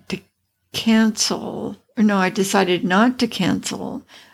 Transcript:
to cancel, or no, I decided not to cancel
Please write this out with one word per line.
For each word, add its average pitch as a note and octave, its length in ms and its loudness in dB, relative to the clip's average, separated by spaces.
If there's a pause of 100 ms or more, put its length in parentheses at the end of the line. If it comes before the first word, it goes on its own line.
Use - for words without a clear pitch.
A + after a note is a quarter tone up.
to - 100 -8 (540)
cancel, - 1040 0 (200)
or A3 60 2
no, G#3 140 4
I F#3 120 2
decided F#3+ 540 0
not G#3+ 360 2
to A#3+ 80 0
cancel - 760 -4 (300)